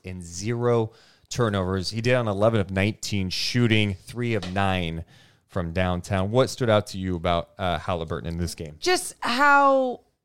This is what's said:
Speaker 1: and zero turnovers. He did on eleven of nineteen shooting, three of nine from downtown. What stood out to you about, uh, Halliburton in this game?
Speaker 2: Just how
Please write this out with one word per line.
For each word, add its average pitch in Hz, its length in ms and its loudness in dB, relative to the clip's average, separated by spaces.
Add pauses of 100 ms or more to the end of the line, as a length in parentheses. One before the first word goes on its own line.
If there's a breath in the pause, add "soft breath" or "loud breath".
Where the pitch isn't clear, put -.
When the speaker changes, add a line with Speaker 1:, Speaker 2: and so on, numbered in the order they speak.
Speaker 1:
and 92 180 -12
zero 113 680 -2 (380 soft breath)
turnovers. 95 580 0
He 113 140 -4
did 123 120 4
on 120 140 2
eleven 107 320 2
of 92 100 -2
nineteen 98 600 0
shooting, 110 640 2
three 117 400 -6
of 90 180 -4
nine 90 520 0 (420 soft breath)
from 85 260 -6
downtown. 92 580 -2
What 123 200 4
stood 123 180 -4
out 104 200 4
to 101 100 -10
you 92 180 -2
about, 85 420 0
uh, 90 200 -2
Halliburton 82 500 -4
in 82 80 -6
this 85 180 -4
game? 78 260 -14
Speaker 2:
Just 359 400 -2
how 269 800 2 (240)